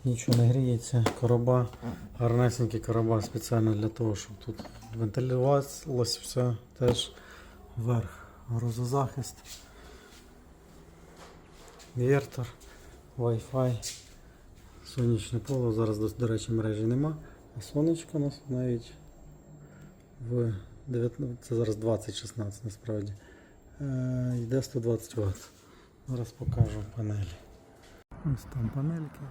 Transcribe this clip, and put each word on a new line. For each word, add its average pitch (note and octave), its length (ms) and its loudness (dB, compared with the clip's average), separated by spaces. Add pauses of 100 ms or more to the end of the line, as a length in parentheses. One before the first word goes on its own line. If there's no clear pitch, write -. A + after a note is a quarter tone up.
нічого A#2+ 340 4
не A#2 100 8
гріється, B2 580 4 (140)
короба, A#2+ 480 4 (520)
гарнесенькі A#2 600 4
короба A2+ 420 2
спеціально A2 520 2
для G#2+ 160 0
того, A2 260 0
щоб - 160 -10 (140)
тут A2 100 -8 (420)
вентилювалося B2+ 1300 2
все B2 320 0 (220)
теж B2 340 2 (680)
вверх. A2+ 500 -2 (200)
Грузозахист, A#2+ 880 -2 (2500)
інвертор, C3 500 2 (720)
Wi-Fi, A#2+ 760 0 (920)
сонячне A#2 540 0
поле. B2 340 0
Зараз, A2 240 2
до, G#2+ 120 0
до A#2 180 -2
речі, A2 240 0
мережі A2 320 0
нема, C#3 320 2 (420)
а A2 40 -10
сонечко D#3+ 520 0
у D#3 60 -2
нас C#3+ 300 -2
навіть B2+ 420 -2 (1400)
в A#2+ 240 2 (340)
дев'ятнадцять, A#2+ 580 -2
це B2 100 -2
зараз A2 200 2
двадцять G#2+ 400 0
шістнадцять G2+ 500 -8
насправді, G#2 480 -6 (680)
е, B2+ 600 -2
йде B2 200 0
сто B2+ 180 -4
двадцять A2+ 360 0
ватт. G#2 340 -2 (580)
Зараз A#2+ 240 -4
покажу A2 520 0 (120)
панелі. G#2 400 -4 (760)
Ось - 320 -4 (100)
там A2+ 220 -2
панельки. D3+ 440 -4 (120)